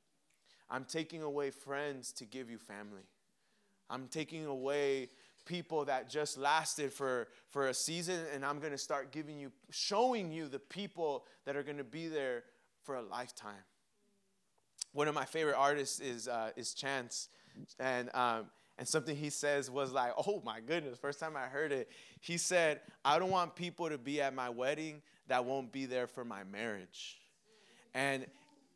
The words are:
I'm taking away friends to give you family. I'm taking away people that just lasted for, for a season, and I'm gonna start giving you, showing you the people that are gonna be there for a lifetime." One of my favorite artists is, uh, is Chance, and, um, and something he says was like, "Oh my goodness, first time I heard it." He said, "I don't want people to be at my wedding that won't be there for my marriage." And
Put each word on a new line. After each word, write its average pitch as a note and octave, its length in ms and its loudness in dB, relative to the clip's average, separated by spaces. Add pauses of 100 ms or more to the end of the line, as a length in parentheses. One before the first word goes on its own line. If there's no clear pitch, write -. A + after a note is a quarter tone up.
(680)
I'm B2+ 160 -4
taking D#3+ 380 -4
away C#3+ 280 0
friends C#3 640 -4
to B2 120 -12
give A#2+ 240 -10
you A#2 80 -10
family. G2+ 500 -12 (800)
I'm B2+ 200 -6
taking D#3 380 -4
away C#3 640 2 (340)
people E3 420 -2
that C3 220 0
just D3 300 0
lasted C#3+ 540 2
for, B2+ 360 0 (220)
for C#3 180 2
a B2+ 60 2
season, E3+ 460 0 (120)
and C#3 120 -4
I'm D3 140 0
gonna C#3+ 200 -4
start C#3 340 -2
giving D3 280 -6
you, C#3 100 -8 (200)
showing G#3+ 600 2
you D#3+ 160 -4
the C3+ 120 -6
people E3 680 -4 (220)
that C#3 100 -2
are C#3+ 60 0
gonna C#3+ 220 -4
be D#3+ 240 -6
there C3+ 360 -2 (380)
for C#3 140 -4
a B2 60 -4
lifetime." G#2 640 -10 (1300)
One D3 160 4
of D3+ 60 2
my C#3+ 100 2
favorite D3+ 320 2
artists C#3 440 4
is, A#2+ 280 -4
uh, A2+ 260 0
is A#2 200 -6
Chance, C3+ 540 -2 (500)
and, B2+ 360 0
um, A#2 360 4 (280)
and B2+ 100 -6
something D#3 260 2
he D3 160 -2
says C#3+ 400 2
was C3+ 220 0
like, B2 240 2
"Oh G3+ 280 2
my A2+ 160 -4
goodness, C3+ 380 -2
first C#3+ 220 -4
time D#3 160 -4
I C3 100 -2
heard C#3+ 260 0
it." B2+ 180 0 (300)
He E3+ 180 -2
said, E3 420 6 (240)
"I D3 140 8
don't F#3 120 4
want F3+ 240 4
people E3+ 360 -4
to D3 80 -2
be C#3 240 0
at C3+ 120 2
my B2+ 140 -2
wedding D3 540 0 (240)
that B2+ 180 4
won't B2+ 260 -2
be C3+ 140 -4
there B2 220 0
for B2 180 -8
my G2+ 200 -6
marriage." G2+ 760 -6 (760)
And C3+ 320 2 (500)